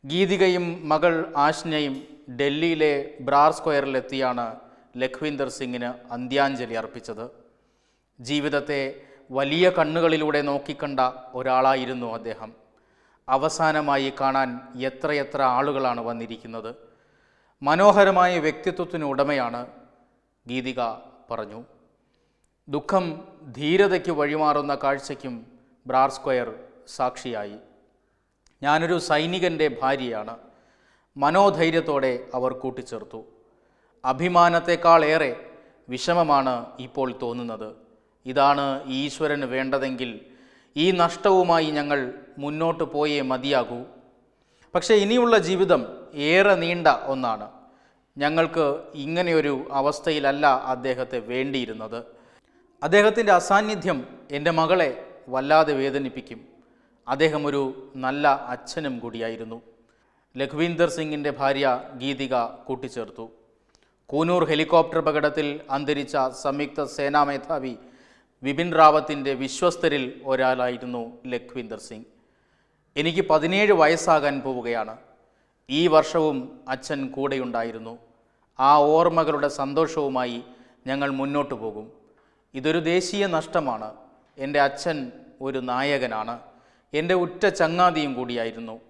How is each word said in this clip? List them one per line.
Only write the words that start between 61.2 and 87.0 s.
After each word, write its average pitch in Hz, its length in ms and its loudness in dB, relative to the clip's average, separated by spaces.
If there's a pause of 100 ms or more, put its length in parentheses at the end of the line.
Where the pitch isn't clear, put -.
ഭാര്യ 139 260 0 (380)
ഗീതിക 135 320 -4 (320)
കൂട്ടിച്ചേർത്തു. 120 580 -10 (880)
കൂനൂർ 170 380 2
ഹെലികോപ്റ്റർ 160 540 4
അപകടത്തിൽ 151 440 0 (280)
അന്തരിച്ച 143 400 -4 (260)
സംയുക്ത 143 420 -4 (120)
സേനാ 143 340 2
മേധാവി 139 460 -6 (680)
വിപിൻ 143 240 -2 (100)
റാവത്തിൻ്റെ 151 520 6 (100)
വിശ്വസ്തരിൽ 147 640 0 (280)
ഒരാളായിരുന്നു 123 720 0 (300)
ലഖ്വിന്ദർ 117 540 -8
സിംഗ്. 113 240 -18 (920)
"എനിക്ക് 165 300 0
പതിനേഴ് 185 520 4
വയസ്സാകാൻ 156 540 4 (100)
പോവുകയാണ്. 117 500 -6 (840)
ഈ - 20 2 (120)
വർഷവും 156 440 4 (360)
അച്ഛൻ 139 260 -8 (160)
കൂടെയുണ്ടായിരുന്നു. 117 800 -6 (640)
ആ 135 120 6 (240)
ഓർമ്മകളുടെ 160 540 2 (100)
സന്തോഷവുമായി 139 800 -2 (520)
ഞങ്ങൾ 139 200 -2 (100)
മുന്നോട്ടു 139 420 -4
പോകും. 107 260 -10 (680)
ഇതൊരു 156 280 -2 (120)
ദേശീയ 185 300 0 (140)
നഷ്ടമാണ്. 127 520 -4 (540)
എൻ്റെ 143 240 0
അച്ഛൻ 151 300 -4 (500)
ഒരു 131 140 -4 (100)
നായകനാണ്. 123 640 -2 (580)
എൻ്റെ 170 300 0